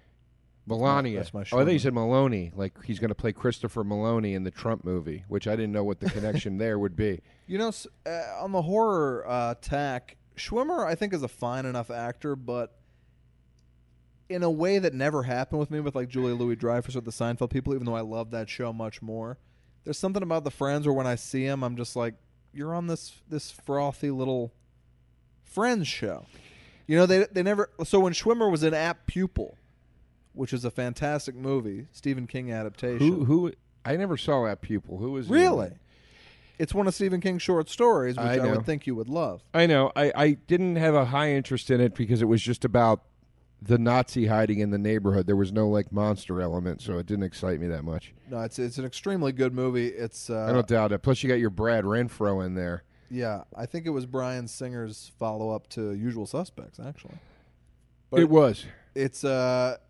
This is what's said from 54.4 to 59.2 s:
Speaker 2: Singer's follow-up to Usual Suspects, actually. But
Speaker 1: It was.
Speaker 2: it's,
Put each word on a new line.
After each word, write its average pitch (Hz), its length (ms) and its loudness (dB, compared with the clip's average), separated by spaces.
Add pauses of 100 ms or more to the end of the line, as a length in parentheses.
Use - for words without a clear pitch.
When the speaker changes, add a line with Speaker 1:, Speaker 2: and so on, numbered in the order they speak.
Speaker 2:
Singer's 117 680 -10
follow-up 110 520 -4
to 107 240 -6
Usual 113 320 -4
Suspects, - 540 -10
actually. - 360 -16 (920)
But - 100 4
Speaker 1:
It 165 100 8
was. 147 360 6 (300)
Speaker 2:
it's, 135 280 -4